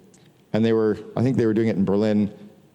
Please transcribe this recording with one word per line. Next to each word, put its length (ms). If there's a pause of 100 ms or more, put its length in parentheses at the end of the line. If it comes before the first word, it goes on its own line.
(560)
And 80
they 80
were, 260 (160)
I 80
think 140
they 80
were 80
doing 160
it 80
in 80
Berlin. 480 (420)